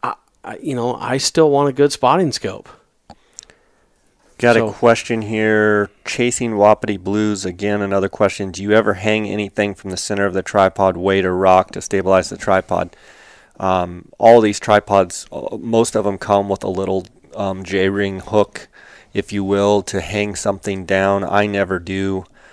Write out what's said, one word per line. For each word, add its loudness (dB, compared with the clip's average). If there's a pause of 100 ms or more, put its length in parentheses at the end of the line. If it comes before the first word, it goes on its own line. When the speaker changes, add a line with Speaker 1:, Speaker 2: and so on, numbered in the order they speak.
Speaker 1:
I, -6 (280)
I, -14
you -8
know, -4
I -6
still 2
want 2
a -2
good 2
spotting 2
scope. -10 (1700)
Speaker 2:
Got 4
Speaker 1:
So 2
Speaker 2:
a -6
question 0
here. 0 (160)
Chasing -2
Wapiti 4
Blues, -4
again, -4
another -2
question. -2
Do -12
you -2
ever 4
hang -2
anything -4
from -14
the -8
center -4
of -2
the -2
tripod 2
weight 0
or -2
rock 4
to -10
stabilize 0
the -12
tripod? -2 (640)
Um, -4 (100)
all 8
these 0
tripods, 2
uh, -10
most 0
of 0
'em -2
come 0
with -4
a -4
little, -4 (320)
um, -6
J-ring -2
hook, -2 (440)
if -6
you -4
will, 2
to -6
hang -4
something -6
down. 0
I 0
never -2
do. -6 (280)